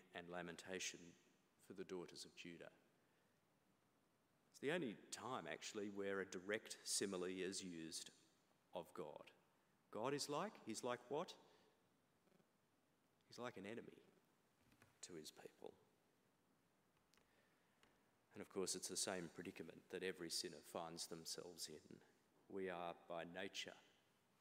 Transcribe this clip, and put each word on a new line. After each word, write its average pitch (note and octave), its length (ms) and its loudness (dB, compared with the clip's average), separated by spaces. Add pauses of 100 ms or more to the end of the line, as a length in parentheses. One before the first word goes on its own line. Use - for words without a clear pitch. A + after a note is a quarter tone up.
(140)
and F2 160 -4
lamentation F2 680 0 (680)
for G#2+ 80 -8
the F#2 100 -4
daughters E2+ 400 -4
of D#2+ 120 -12
Judah. E2+ 360 -8 (1800)
It's - 100 -18
the C3+ 100 6
only C#3+ 240 4 (140)
time, A2+ 420 -2
actually, G#2 420 -2
where G2 260 4
a F#2 40 2
direct G2 600 2
simile F#2+ 400 4
is F#2 380 2
used E2 480 -4 (640)
of F2 200 0
God. D2+ 360 -4 (600)
God A#2 220 4
is C#3+ 160 2
like, F3 220 2 (120)
he's A2 180 0
like B2 180 4 (100)
what? D3+ 240 2 (1900)
He's - 100 -10
like A#2+ 200 -2
an F#2+ 80 -4
enemy A2 320 -4 (1080)
to - 120 -8
his D#2 100 -6
people. - 440 -10 (2500)
And G2 80 -6
of G2 60 -6
course, F#2+ 260 6
it's F#2 140 0
the F#2+ 80 0
same F2+ 380 4
predicament F2+ 440 -4 (120)
that F2+ 120 0
every F2 280 2
sinner D#2 300 0 (120)
finds E2+ 340 0
themselves E2 640 -4
in. D2+ 280 -10 (580)
We F#2+ 140 2
are F2 260 2 (140)
by E2+ 160 0 (100)
nature F#2 420 -2 (640)